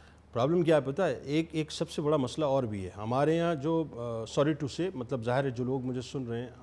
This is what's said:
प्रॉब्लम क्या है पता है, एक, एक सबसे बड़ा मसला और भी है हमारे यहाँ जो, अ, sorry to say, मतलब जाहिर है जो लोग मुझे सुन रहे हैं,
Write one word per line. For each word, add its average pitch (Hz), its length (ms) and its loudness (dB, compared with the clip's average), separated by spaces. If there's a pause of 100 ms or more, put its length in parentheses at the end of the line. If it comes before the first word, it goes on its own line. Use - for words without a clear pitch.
(320)
प्रॉब्लम 151 300 4
क्या 156 140 6
है 143 60 4
पता 139 220 0
है, 131 220 0
एक, 160 280 0
एक 156 160 -2
सबसे - 320 -4
बड़ा 147 140 4
मसला 139 300 0
और 135 200 2
भी 104 160 -4
है 87 140 -8
हमारे 135 400 2
यहाँ 170 180 2
जो, 160 300 0
अ, 117 480 -6
sorry 151 280 4
to 139 100 -4
say, 185 260 -4
मतलब 123 260 -4
जाहिर 123 220 2
है 135 60 -2
जो 120 140 -4
लोग 127 200 -2
मुझे 127 180 -4
सुन 131 220 -8
रहे 117 160 -6
हैं, 123 220 -10